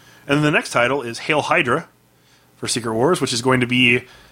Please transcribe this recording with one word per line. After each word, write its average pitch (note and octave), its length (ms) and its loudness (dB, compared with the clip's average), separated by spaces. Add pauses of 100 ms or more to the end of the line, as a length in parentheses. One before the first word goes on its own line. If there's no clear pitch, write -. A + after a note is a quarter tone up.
(280)
And C#3+ 100 2
then D3+ 60 2
the D3+ 80 2
next - 180 -2
title B2+ 320 0
is A#2 160 -10
Hail D3+ 240 -2
Hydra C#3+ 460 0 (680)
for A2+ 120 -10
Secret A2+ 260 -4
Wars, D3 260 2
which C3+ 120 -2
is A#2 100 -4
going C3 200 2
to A#2+ 40 -2
be B2 380 2 (260)